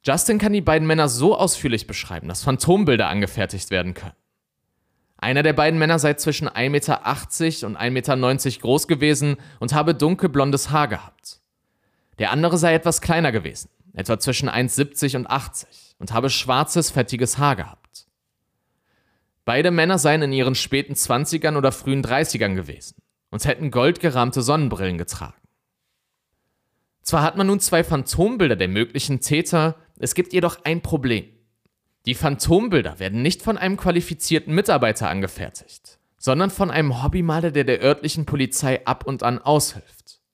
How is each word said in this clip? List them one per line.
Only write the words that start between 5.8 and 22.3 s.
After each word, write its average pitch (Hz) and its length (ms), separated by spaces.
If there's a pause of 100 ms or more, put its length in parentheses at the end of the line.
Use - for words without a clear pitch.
sei 147 160
zwischen 147 340
ein 131 240
Meter 147 340
achtzig 156 600
und 104 100
ein 117 160
Meter 131 240
neunzig 131 440
groß 131 280
gewesen 147 480 (240)
und 123 140
habe 151 200
dunkelblondes 143 760
Haar 147 180
gehabt. - 540 (760)
Der 107 120
andere 160 260
sei 165 160
etwas 160 300
kleiner 160 300
gewesen, 87 360 (240)
etwa 107 260
zwischen 131 300
eins 123 280
siebzig 139 380
und 127 120
achtzig - 720
und 101 160
habe 123 160
schwarzes, 147 600
fettiges 123 460
Haar 139 180
gehabt. - 520 (1400)
Beide 151 280
Männer 165 260
seien 151 240
in 139 100
ihren 131 220
späten 139 400
Zwanzigern 151 600
oder 135 160
frühen 135 280
Dreißigern 120 540